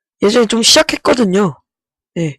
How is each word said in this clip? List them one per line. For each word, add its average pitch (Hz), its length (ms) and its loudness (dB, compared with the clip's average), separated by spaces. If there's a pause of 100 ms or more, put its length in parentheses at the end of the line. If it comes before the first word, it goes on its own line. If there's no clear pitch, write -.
(220)
예전에 226 260 2
좀 226 140 -2
시작했거든요. 220 920 0 (600)
네. 160 240 -6